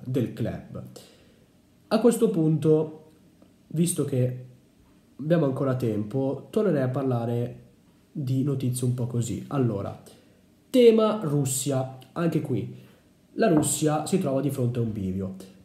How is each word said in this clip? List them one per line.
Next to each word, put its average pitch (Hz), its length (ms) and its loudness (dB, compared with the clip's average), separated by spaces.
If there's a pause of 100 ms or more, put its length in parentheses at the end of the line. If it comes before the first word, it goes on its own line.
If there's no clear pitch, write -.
del 127 280 -2
club. 90 500 -8 (1040)
A 220 120 2
questo 226 300 4
punto, 156 800 0 (580)
visto 156 380 -2
che 127 380 -2 (720)
abbiamo 156 260 0
ancora 131 320 0
tempo, 123 720 -2
tornerei 180 340 0
a 127 60 0
parlare 120 680 -2 (540)
di 131 320 -2
notizie 127 440 -2
un 123 80 0
po' 123 120 -4
così. 104 420 -4
Allora, 107 520 -2 (680)
tema 220 520 6
Russia, 135 760 -2 (140)
anche 165 280 0
qui 123 340 -4 (600)
la 226 140 2
Russia 151 580 2
si 190 120 2
trova 135 220 0
di 139 100 0
fronte 123 280 -2
a 117 40 2
un 110 100 -2
bivio, 95 420 -4 (300)